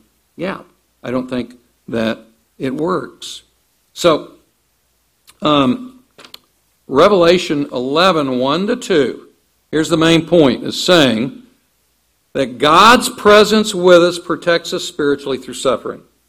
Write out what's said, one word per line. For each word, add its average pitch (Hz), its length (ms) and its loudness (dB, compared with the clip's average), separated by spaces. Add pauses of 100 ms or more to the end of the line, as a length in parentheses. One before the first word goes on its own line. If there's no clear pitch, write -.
(380)
gap. - 280 -10 (360)
I 131 80 -12
don't 127 180 -6
think 123 300 -8 (300)
that 113 300 -4 (400)
it 131 160 -6
works. - 680 -8 (500)
So, - 400 0 (1080)
um, 139 640 -2 (800)
Revelation 170 840 2
eleven, 139 680 -2
one 147 280 -2
to 240 100 -2
two, 143 520 -2 (420)
here's 151 180 -2
the 165 80 -2
main 160 300 2
point, 156 360 2
is - 200 -8
saying 139 600 0 (920)
that 127 240 -4
God's 185 500 4
presence 214 680 2
with 175 280 6
us 175 160 0
protects 170 540 -4
us 180 120 -6
spiritually 139 540 -4
through 123 160 -16
suffering. - 480 -4 (260)